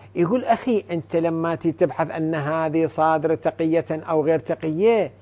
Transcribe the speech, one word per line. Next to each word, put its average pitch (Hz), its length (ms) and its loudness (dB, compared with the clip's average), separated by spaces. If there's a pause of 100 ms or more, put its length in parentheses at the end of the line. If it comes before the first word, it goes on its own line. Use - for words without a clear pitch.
(160)
يقول: 196 280 0
"أخي، 233 460 0
أنت 170 260 -4
لما 165 380 0
تي 160 180 -2
تبحث 156 380 0
أن 160 240 -2
هذه 160 520 0
صادرة 160 480 2
تقية 160 560 0
أو 156 340 -2
غير 160 140 2
تقية، 170 840 0